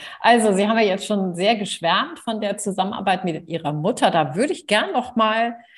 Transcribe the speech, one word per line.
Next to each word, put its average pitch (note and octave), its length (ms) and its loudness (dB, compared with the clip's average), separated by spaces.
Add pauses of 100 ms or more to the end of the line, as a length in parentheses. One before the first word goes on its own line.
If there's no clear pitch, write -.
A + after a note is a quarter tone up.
(220)
Also, A3 320 6
Sie G3+ 140 2
haben A3 120 2
ja A3 60 4
jetzt F#3+ 200 0
schon F#3+ 300 -2
sehr G3 200 2
geschwärmt G#3 600 -2
von A3 240 -6
der G#3 160 -4
Zusammenarbeit G3 680 -2
mit E3 220 -4
Ihrer D#3 260 -4
Mutter. F#3+ 360 0
Da D3+ 240 2
würde C4 200 0
ich - 120 -12
gern B3+ 260 0
noch B3+ 240 -4
mal A3+ 400 2 (220)